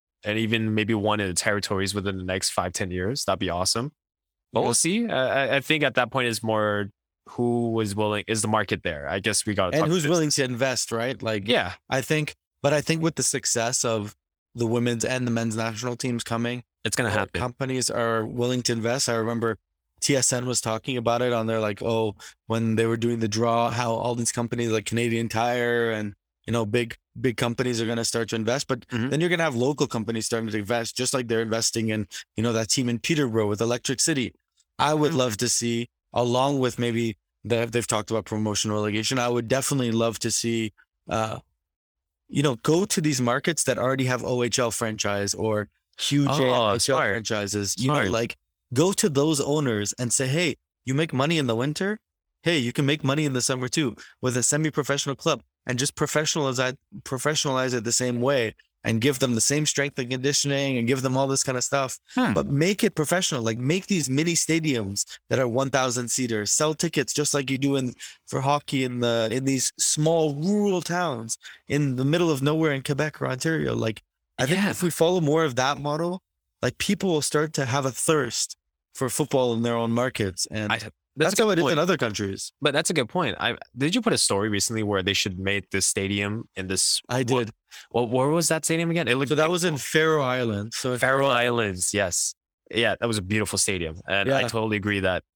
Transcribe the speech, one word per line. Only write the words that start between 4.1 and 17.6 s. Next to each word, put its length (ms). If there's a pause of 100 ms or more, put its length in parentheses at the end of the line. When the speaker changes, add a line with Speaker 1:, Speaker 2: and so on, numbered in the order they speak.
Speaker 1:
But 60
Speaker 2:
Yeah. 60
Speaker 1:
we'll 80
see. 340
Uh, 80
I, 400
I 60
think 200
at 140
that 160
point 160
is 160
more 460 (400)
who 420
was 240
willing, 320
is 140
the 80
market 340
there? 240
I 120
guess 260
we 80
gotta 240
Speaker 2:
And 60
Speaker 1:
talk 60
Speaker 2:
who's 140
Speaker 1:
this. 60
Speaker 2:
willing 200
to 140
invest, 480
right? 320
Like, 240
Speaker 1:
Yeah. 260 (160)
Speaker 2:
I 120
think, 340 (260)
but 120
I 80
think 200
with 140
the 80
success 600
of 280 (400)
the 140
women's 380
and 200
the 60
men's 240
national 400
teams 280
coming, 400 (200)
Speaker 1:
It's 120
gonna 140
Speaker 2:
uh, 40
Speaker 1:
happen. 260
Speaker 2:
companies 500